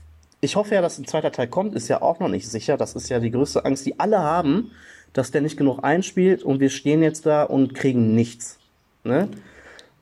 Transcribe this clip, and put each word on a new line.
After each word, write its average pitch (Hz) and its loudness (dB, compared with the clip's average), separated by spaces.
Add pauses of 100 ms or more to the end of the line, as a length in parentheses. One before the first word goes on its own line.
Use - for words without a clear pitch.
(400)
ich 143 -2
hoffe 208 0
ja, 185 4
dass 165 -2
ein 131 -14
zweiter 156 -2
Teil 123 -2
kommt, 202 -4
ist - -6
ja - 2
auch - 0
noch 180 0
nicht 95 -4
sicher. 123 -2
Das - -4
ist - -10
ja 123 0
die 117 0
größte 127 -2
Angst, 135 -2
die - -6
alle 196 2
haben, 165 0 (420)
dass - -2
der 151 2
nicht 151 -2
genug 135 0
einspielt 180 2
und 135 0
wir 135 4
stehen 151 0
jetzt 156 0
da 151 4
und 131 0
kriegen 120 2
nichts, - -2 (460)
ne? 147 0 (720)